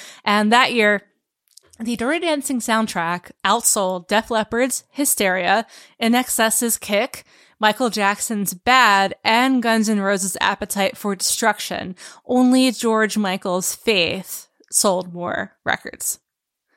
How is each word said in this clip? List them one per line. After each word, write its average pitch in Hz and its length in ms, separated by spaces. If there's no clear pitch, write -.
And 208 280
that 240 200
year, 208 300
the 233 160
Dirty 285 240
Dancing 285 400
soundtrack 185 720
outsold 190 640
Def 214 220
Leppard's 233 600
Hysteria, 196 760
In 233 160
Excess's 233 640
Kick, 214 460
Michael 214 320
Jackson's 202 640
Bad, 208 680
and 247 380
Guns 226 260
N' 208 120
Roses' 196 400
Appetite 202 560
for 202 200
Destruction. 190 800
Only 254 440
George 220 480
Michael's 190 560
Faith 185 720
sold 180 420
more 175 520
records. - 560